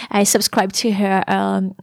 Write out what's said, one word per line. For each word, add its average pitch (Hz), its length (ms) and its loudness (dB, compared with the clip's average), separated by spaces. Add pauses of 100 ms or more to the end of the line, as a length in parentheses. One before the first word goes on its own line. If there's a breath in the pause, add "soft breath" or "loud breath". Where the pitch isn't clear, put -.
(120)
I 202 100 2
subscribed 196 540 0
to 226 160 0
her, 190 340 0
um, 196 560 -2